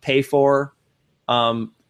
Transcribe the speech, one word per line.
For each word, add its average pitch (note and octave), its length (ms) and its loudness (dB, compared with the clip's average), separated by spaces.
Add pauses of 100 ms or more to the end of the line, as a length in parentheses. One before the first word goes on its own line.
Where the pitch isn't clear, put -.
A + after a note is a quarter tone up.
pay C#3 220 0
for, C#3 520 0 (540)
um, A#2 440 -2 (180)